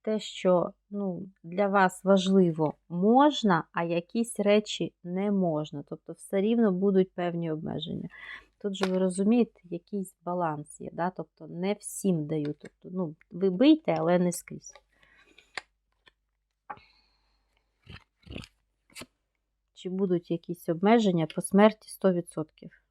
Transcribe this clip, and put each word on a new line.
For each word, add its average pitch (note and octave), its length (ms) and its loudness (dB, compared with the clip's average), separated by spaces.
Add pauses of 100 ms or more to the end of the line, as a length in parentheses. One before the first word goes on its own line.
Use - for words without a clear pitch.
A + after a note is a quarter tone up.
те, G#3+ 180 -4
що, F#3 520 0 (180)
ну, G3 380 -6 (140)
для F3+ 260 -2
вас F#3+ 360 2
важливо, F#3 680 4 (140)
можна, G#3+ 840 4
а E3+ 100 -4
якісь F3 580 -4
речі G#3 520 0 (120)
не F#3+ 260 -4
можна. D#3 580 -2
Тобто - 240 -14
все - 280 -6
рівно A3 320 2
будуть F#3+ 400 2
певні E3+ 400 -4
обмеження. D#3 560 -8 (540)
Тут G3+ 120 -4
же, F#3+ 100 -4
ви F#3 140 0
розумієте, G3 680 0
якийсь F3 500 -12 (100)
баланс E3 560 -6
є, - 120 -14
да? E3+ 180 -6
Тобто - 360 -14
не F3 260 -4
всім F3 540 -4
дають. D3+ 320 -4
Тобто, - 340 -20
ну, F3 220 -6 (160)
ви F#3 200 -2
бийте, C4 480 4
але E3+ 200 2
не F3+ 140 0
скрізь. - 420 -16 (4000)
Чи - 160 -12
будуть F3+ 400 -2
якісь - 380 -8
обмеження F3+ 580 4
по - 160 -6
смерті? G#3 460 4
Сто - 240 0
відсотків. - 800 -8